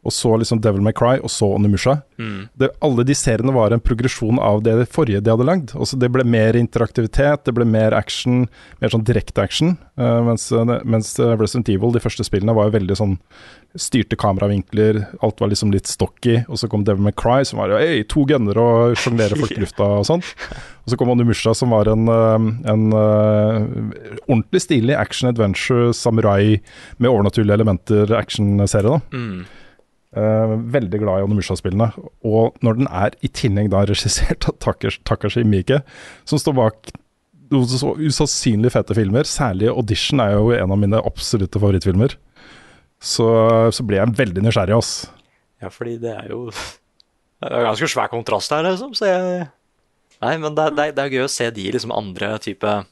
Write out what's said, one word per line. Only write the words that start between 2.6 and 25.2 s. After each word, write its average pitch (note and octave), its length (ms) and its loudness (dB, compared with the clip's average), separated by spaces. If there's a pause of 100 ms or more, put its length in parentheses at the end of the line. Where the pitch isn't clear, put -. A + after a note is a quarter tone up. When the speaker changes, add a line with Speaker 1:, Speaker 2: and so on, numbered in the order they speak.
Speaker 1:
alle B2 220 2
de C#3 140 2
seriene A#2+ 340 0
var A#2 220 2
en A#2 80 0
progresjon A#2+ 580 -2
av G#2 240 2
det A2+ 120 2 (120)
forrige A2 340 0
de A2 120 2
hadde A2+ 100 2
lagd. D#3 320 -2
Altså, - 240 -4
det B2 140 2
ble C3 100 2
mer A2+ 320 4
interaktivitet, A#2+ 880 0
det B2+ 100 -2
ble A#2 120 2
mer A2 280 4
action, B2 520 0 (340)
mer - 140 -2
sånn A2+ 100 0
direkte G#2+ 400 -2
action, D#3+ 300 0 (240)
eh, A#2 260 0
mens, A#2 280 0
eh, A#2 120 2 (220)
mens, A2+ 240 0 (100)
eh, A#2+ 160 4
Resident A2 340 0
Evil, G#2+ 220 0
de A#2 80 2
første - 240 -4
spillene, G#2+ 320 0
var G#2+ 140 2
jo A2 100 0
veldig F#2+ 160 0
sånn, F#2+ 220 0 (580)
styrte - 400 -2
kameravinkler, G2+ 840 0 (200)
alt A2 200 -2
var G#2 80 0
liksom G#2 240 0
litt G2 140 -2
stocky, - 500 -2 (100)
og C3 100 -8
så A2+ 120 -4
kom G#2 160 -2
Devil G2+ 180 2
May G#2 80 2
Cry, B2+ 320 2
som A2 160 -6
var G2 100 -2
jo, G#2 80 2
«Hey, C3+ 260 2
to D3 220 0
gunner A2+ 320 2
og A#2 380 4
sjonglere A2 420 0
folk A2 140 -2
i - 100 -6
Speaker 2:
<laughs> F#2+ 40 0
Speaker 1:
lufta» - 180 -4 (160)
og G2+ 80 0
sånn. F3 160 0
Og - 640 -16
så A#2+ 100 -2
kom B2 120 0
Onimusha, A#2 440 2
som B2 180 0
var G#2+ 180 4
en, A2 180 2
eh, A2+ 640 2
en, A2 220 2
eh, G#2+ 1200 0 (120)
ordentlig C3+ 340 2
stilig C3 320 2
action-adventure, A#2+ 1000 0